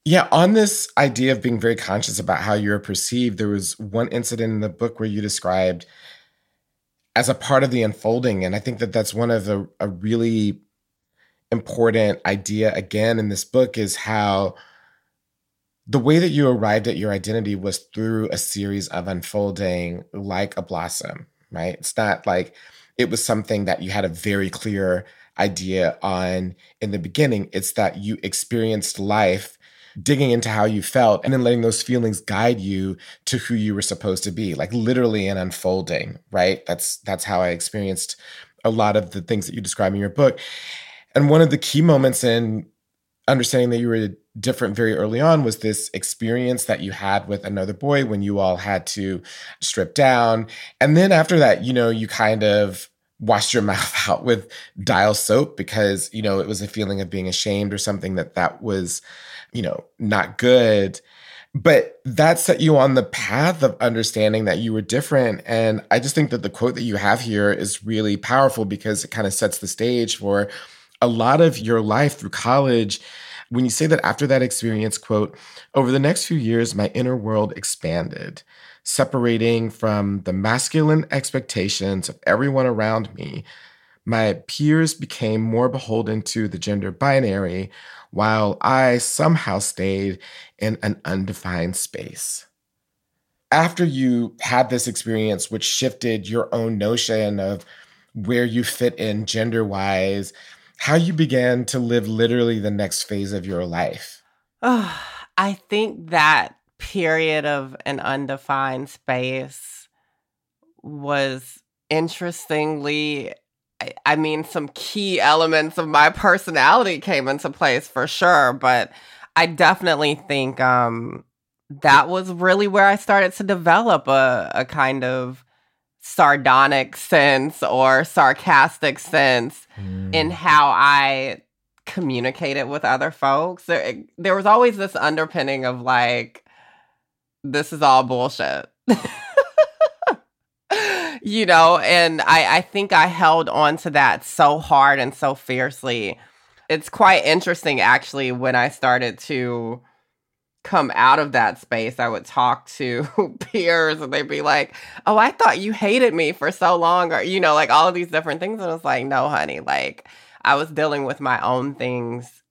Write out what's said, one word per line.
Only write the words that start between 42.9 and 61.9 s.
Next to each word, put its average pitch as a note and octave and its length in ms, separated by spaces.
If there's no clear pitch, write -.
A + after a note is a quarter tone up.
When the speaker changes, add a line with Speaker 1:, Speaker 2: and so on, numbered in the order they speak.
Speaker 1:
understanding B2 440
that A#2 80
you A#2+ 100
were A2 200
different A2+ 360
very A2 200
early G#2+ 240
on D#3 240
was A2 140
this - 360
experience A#2+ 720
that - 140
you F#2+ 120
had G2 360
with G2+ 160
another G2 300
boy C#3 320
when G#2 160
you G2+ 180
all F#2 180
had F#2 280
to F#2+ 360
strip - 360
down. A#2 520
And D3 160
then F#3+ 160
after D#3+ 280
that, A#2 240
you B2+ 100
know, A#2+ 160
you A2 180
kind G#2+ 360
of G#2 440
washed G#2 340
your A2+ 100
<laughs> G#2 80
mouth - 360
out - 160
with A#2 260
Dial G#2 320
soap B2+ 440
because, G2 560
you A2 80
know, G2 180
it F#2+ 80
was G#2 140
a G2+ 60
feeling G2+ 340
of F2 80
being F#2 180
ashamed G2+ 460
or G2+ 40
something G2 380
that E2 200
that - 260
was, F#2+ 400
you A#2+ 100
know, - 220
not G#2 400
good. A2 640
But C#3+ 500